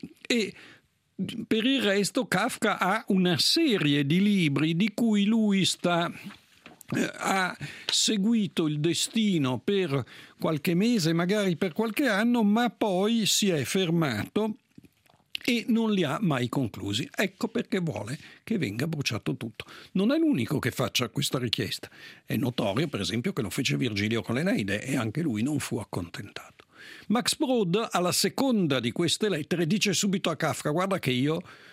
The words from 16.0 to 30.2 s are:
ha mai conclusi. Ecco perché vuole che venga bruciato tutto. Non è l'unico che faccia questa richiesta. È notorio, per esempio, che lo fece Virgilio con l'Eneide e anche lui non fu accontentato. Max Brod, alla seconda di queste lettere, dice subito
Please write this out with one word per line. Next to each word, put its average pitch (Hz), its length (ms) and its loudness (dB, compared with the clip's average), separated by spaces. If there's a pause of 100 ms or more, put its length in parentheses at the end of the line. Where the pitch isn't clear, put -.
ha 147 160 0
mai 131 280 2
conclusi. 110 640 -2
Ecco - 360 -2
perché - 320 -4
vuole 120 360 -6 (280)
che 220 120 -2
venga 120 300 -4
bruciato 143 500 -4
tutto. - 280 -10 (280)
Non 202 200 2
è 320 60 2
l'unico 175 420 2
che 120 100 -2
faccia 120 380 -2
questa 135 320 -4
richiesta. - 500 -4 (340)
È 123 120 -4
notorio, 117 500 0
per 110 140 -6
esempio, 113 320 -2
che 135 100 -4
lo 92 80 -6
fece 143 260 -2
Virgilio 110 460 -2
con 117 140 -4
l'Eneide 127 480 -2
e 135 100 -6
anche 113 280 -2
lui 110 200 -2
non 143 160 0
fu - 200 -6
accontentato. - 880 -10 (420)
Max 220 280 0
Brod, 226 540 0
alla 180 220 0
seconda 190 680 2
di 117 140 -2
queste 175 360 0
lettere, 170 380 -2
dice 196 260 0
subito 185 380 0